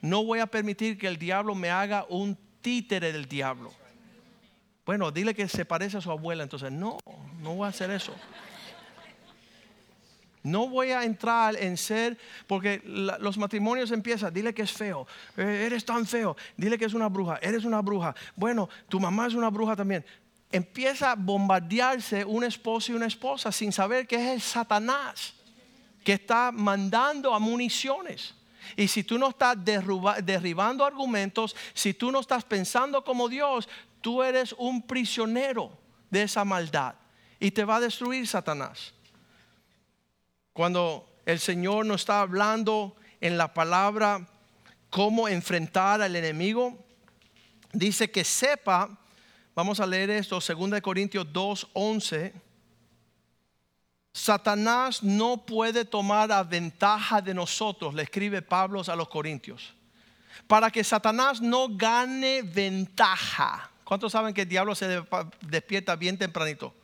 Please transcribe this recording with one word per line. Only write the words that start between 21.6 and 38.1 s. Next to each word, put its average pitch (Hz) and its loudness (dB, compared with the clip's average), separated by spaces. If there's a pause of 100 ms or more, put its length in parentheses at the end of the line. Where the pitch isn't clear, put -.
un 214 0
esposo 226 -2
y - -2
una 233 0
esposa 254 -4
sin 202 -2
saber 233 0
que 240 -2
es 247 0
el 240 -2
Satanás 233 -2 (680)
que 196 4
está 240 2
mandando 233 2
a 214 2
municiones. 247 -2 (420)
Y 202 4
si 202 0
tú 233 0
no 269 4
estás 247 2
derruba-, 196 2
derribando 190 2
argumentos, 226 0 (180)
si - 0
tú 240 -2
no 269 2
estás 247 0
pensando 247 0
como 240 0
Dios, 262 -2 (320)
tú 247 0
eres 254 2
un 247 -2
prisionero 233 -2 (320)
de 190 4
esa 202 0
maldad 156 0 (420)
y 196 2
te 214 2
va 220 2
a 240 4
destruir 247 -2